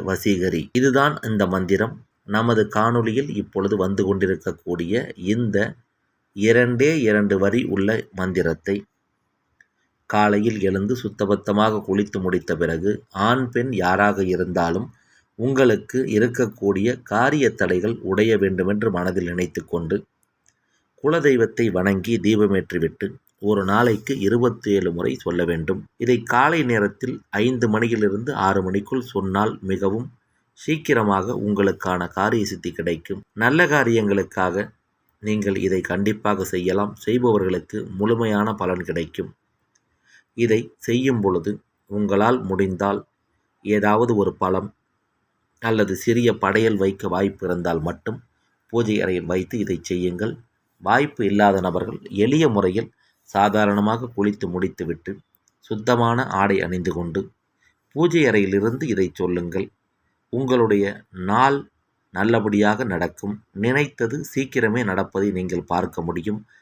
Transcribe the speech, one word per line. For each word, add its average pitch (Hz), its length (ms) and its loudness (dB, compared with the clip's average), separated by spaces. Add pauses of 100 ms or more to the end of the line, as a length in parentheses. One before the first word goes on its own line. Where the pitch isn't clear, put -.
வசீகரி." 90 600 0 (100)
இதுதான் 139 500 2
இந்த 107 240 0
மந்திரம். 95 480 0 (300)
நமது 110 380 2 (120)
காணொளியில் 117 640 0
இப்பொழுது 101 400 -2
வந்து 95 280 0
கொண்டிருக்கக்கூடிய 92 920 0 (220)
இந்த 101 400 0 (800)
இரண்டே 120 540 4 (100)
இரண்டு 104 380 2
வரி 98 260 2
உள்ள 98 240 0 (240)
மந்திரத்தை, 92 640 -2 (1300)
காலையில் 104 500 2
எழுந்து 95 360 0
சுத்தபத்தமாக 104 840 0
குளித்து 101 400 -2
முடித்த 90 360 -2
பிறகு, 82 340 -2 (280)
ஆண், 120 320 0
பெண் 120 220 -2
யாராக 95 520 2
இருந்தாலும், 90 640 -2 (520)
உங்களுக்கு 127 680 2
இருக்கக்கூடிய 110 960 0
காரிய 131 480 2
தடைகள் 92 500 0
உடைய 101 380 2
வேண்டுமென்று 98 520 0
மனதில் 90 380 -2
நினைத்து 87 360 -4
கொண்டு, 85 320 -4 (1080)
குலதெய்வத்தை 135 640 2
வணங்கி 92 480 0
தீபமேற்றிவிட்டு, 95 880 0 (320)
ஒரு 101 260 0
நாளைக்கு 110 540 0
இருபத்தேழு 104 760 0
முறை 85 220 -4
சொல்ல 87 300 -4
வேண்டும். 82 380 -4 (140)
இதை 120 260 0
காலை 143 400 2
நேரத்தில் 113 540 -2 (140)
ஐந்து 117 380 0
மணியிலிருந்து 110 640 0
ஆறு 98 280 2
மணிக்குள் 104 500 -4
சொன்னால், 98 480 -2
மிகவும் 98 480 -4 (500)
சீக்கிரமாக 117 800 0
உங்களுக்கான 95 720 -2
காரிய 107 380 0
சித்தி 87 260 -8
கிடைக்கும். - 500 -6 (100)
நல்ல 139 340 2
காரியங்களுக்காக 104 920 0 (640)
நீங்கள் 104 340 -2
இதை 92 240 0
கண்டிப்பாக 101 640 -2
செய்யலாம். 92 520 -2
செய்பவர்களுக்கு 104 800 0 (120)
முழுமையான 107 640 0
பலன் 90 280 -4
கிடைக்கும். 82 480 -6 (1080)
இதை 113 220 4 (200)
செய்யும் 123 420 0
பொழுது, 92 320 0 (380)
உங்களால் 104 520 2
முடிந்தால், 95 580 -2 (640)
ஏதாவது 107 520 2
ஒரு 95 180 0
பழம் 95 340 -2 (920)
அல்லது 107 340 2
சிறிய 117 380 2
படையல் 107 420 2
வைக்க 98 320 -2
வாய்ப்பு 98 380 0
இருந்தால் 87 340 -2
மட்டும் 87 380 -6 (540)
பூஜை 110 280 0
அறையில் 90 260 -2
வைத்து 92 320 -2
இதை 92 240 -2
செய்யுங்கள். 90 520 -4 (480)
வாய்ப்பு 123 420 0
இல்லாத 101 360 4
நபர்கள் 90 380 -4 (120)
எளிய 127 380 2
முறையில் 101 420 0 (380)
சாதாரணமாக 104 880 2
குளித்து 101 320 -2
முடித்துவிட்டு, 90 640 -6 (480)
சுத்தமான 117 680 0
ஆடை 98 360 2
அணிந்து 87 300 -4
கொண்டு, 82 300 -6 (720)
பூஜை 165 320 2
அறையிலிருந்து 104 600 2
இதை 95 280 0
சொல்லுங்கள். 87 520 -4 (680)
உங்களுடைய 117 520 2 (400)
நாள் 127 340 2 (560)
நல்லபடியாக 107 680 2
நடக்கும். 95 500 -6 (180)
நினைத்தது 120 720 -2
சீக்கிரமே 127 600 -2
நடப்பதை 95 460 -2
நீங்கள் 90 420 -6
பார்க்க 87 300 -2
முடியும். 87 360 -6 (240)